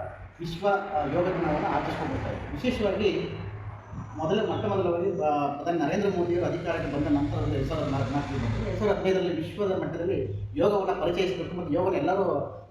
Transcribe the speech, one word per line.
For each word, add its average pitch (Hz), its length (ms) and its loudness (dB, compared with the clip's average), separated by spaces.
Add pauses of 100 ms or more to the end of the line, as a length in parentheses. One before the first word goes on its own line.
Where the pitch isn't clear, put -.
(400)
ವಿಶ್ವ, 170 280 -2
ಆ, 196 360 2
ಯೋಗ - 20 -2
ದಿನವನ್ನು 165 600 2
ಆಚರಿಸ್ಕೊಂಡು - 460 -2
ಬರ್ತಾ - 160 -4
ಇದ್ದೀವಿ. - 220 -6
ವಿಶೇಷವಾಗಿ 208 760 0 (880)
ಮೊದಲ, 185 320 2
ಮೊಟ್ಟ - 160 -2
ಮೊದಲ 190 260 2
ಬಾರಿ 170 200 0
ಬ-, 147 460 0
ಪ್ರಧಾನಿ 170 220 -2
ನರೇಂದ್ರ 180 400 2
ಮೋದಿಯವರು 175 280 2
ಅಧಿಕಾರಕ್ಕೆ 160 500 -2
ಬಂದ 147 100 0
ನಂತರದಲ್ಲಿ 147 480 2
ಎರಡ್ 135 140 0
ಸಾವಿರದ 143 260 0
ಹದಿನಾಲ್ಕರಲ್ಲಿ 135 540 0
ಬಂದರು. 214 180 0
ಎರಡ್ 175 120 -2
ಸಾವಿರದ 202 200 2
ಹದಿನೈದರಲ್ಲಿ 180 380 2
ವಿಶ್ವದ 185 460 -2
ಮಟ್ಟದಲ್ಲಿ 165 720 -2
ಯೋಗವನ್ನು 196 480 2
ಪರಿಚಯಿಸಬೇಕು 175 540 0
ಮತ್ತು 165 160 -4
ಯೋಗವನ್ನು 180 260 2
ಎಲ್ಲರೂ 170 540 2 (180)